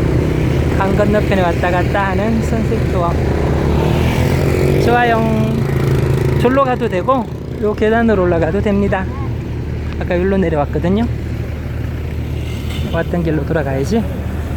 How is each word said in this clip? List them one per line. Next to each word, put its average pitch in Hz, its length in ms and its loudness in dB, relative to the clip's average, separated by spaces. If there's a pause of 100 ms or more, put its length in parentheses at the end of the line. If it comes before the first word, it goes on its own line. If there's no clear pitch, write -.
(800)
강 196 180 2
건너편에 208 460 2
왔다 175 280 0
갔다 185 380 0
하는 214 340 0
선셋 220 480 0
투어. 175 220 0 (1700)
좋아요. 233 380 4 (1200)
졸로 262 240 4
가도 247 240 0
되고, 208 380 0 (340)
요 208 140 0
계단으로 220 480 2
올라가도 170 400 2
됩니다. 196 420 0 (960)
아까 185 140 -2
여기로 190 240 2
내려왔거든요. 170 680 0 (1900)
왔던 165 300 -2
길로 151 220 0
돌아가야지. 147 540 -2 (580)